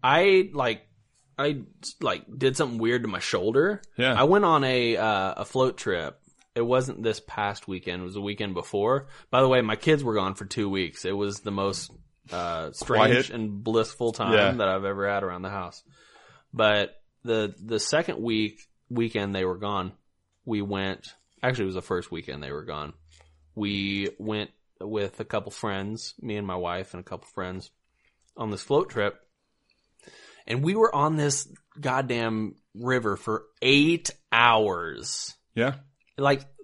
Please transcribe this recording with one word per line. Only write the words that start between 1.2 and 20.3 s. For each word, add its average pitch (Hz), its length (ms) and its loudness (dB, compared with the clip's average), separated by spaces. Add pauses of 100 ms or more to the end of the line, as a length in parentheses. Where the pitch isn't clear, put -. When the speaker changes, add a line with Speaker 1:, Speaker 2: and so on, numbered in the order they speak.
Speaker 1:
I, 143 220 0 (400)
like, 98 240 -2 (100)
did 131 220 2
something 123 220 0
weird 117 240 2
to 113 40 -2
my 95 120 -4
shoulder. 127 640 2 (140)
Speaker 2:
Yeah. 127 240 2
Speaker 1:
I 127 40 6
went 196 200 6
on 156 200 6
a, 123 340 2
uh, 98 400 2
a 101 80 -6
float 131 320 2
trip. 85 420 -4 (360)
It 117 100 0
wasn't 127 380 0
this 110 160 0
past - 480 -6
weekend. 90 340 -6
It 90 40 -8
was 92 100 -10
the 101 60 -8
weekend 101 340 -6
before. 110 520 -2 (220)
By 127 140 4
the 131 40 8
way, 127 140 6
my 110 140 0
kids 151 280 2
were 113 120 0
gone 95 180 0
for 98 120 -10
two 104 220 -2
weeks. 95 380 -4
It 98 100 -2
was 101 260 -4
the 101 100 -6
most, 98 400 -2 (420)
uh, 85 380 -4
strange 120 560 4
Speaker 2:
Quiet. - 20 -14
Speaker 1:
and 107 340 -6
blissful 113 500 0
time 101 200 0
Speaker 2:
Yeah. 101 200 6
Speaker 1:
that 110 140 0
I've 95 160 0
ever 98 240 -2
had 101 160 0
around 90 200 -6
the 95 80 -8
house. 90 320 -10 (680)
But 107 480 2 (240)
the, 110 300 0 (100)
the 110 160 -2
second - 400 -2
week, 110 400 -2 (300)
weekend 110 460 -2
they 95 100 0
were 92 140 -2
gone, 101 340 -4 (500)